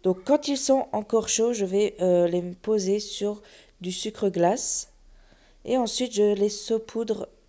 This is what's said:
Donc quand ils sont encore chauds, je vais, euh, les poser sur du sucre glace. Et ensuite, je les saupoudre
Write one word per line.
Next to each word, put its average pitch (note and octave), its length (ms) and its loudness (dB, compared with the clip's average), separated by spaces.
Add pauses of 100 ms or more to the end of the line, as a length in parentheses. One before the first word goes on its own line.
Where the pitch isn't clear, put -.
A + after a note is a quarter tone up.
Donc F#3 220 -2
quand D4 240 2
ils C#4+ 80 -2
sont C4+ 360 2
encore G#3+ 360 -2
chauds, A#3 240 0
je G#3 140 -2
vais, G3 340 0
euh, F3 260 4
les F3 140 0
poser F#3+ 580 -2
sur G#3 440 -4 (400)
du F3+ 100 -4
sucre G#3 380 -2
glace. F#3 600 0 (760)
Et B3 100 0
ensuite, A#3 380 0
je G#3 180 4
les G3+ 160 0
saupoudre A3 800 -4 (200)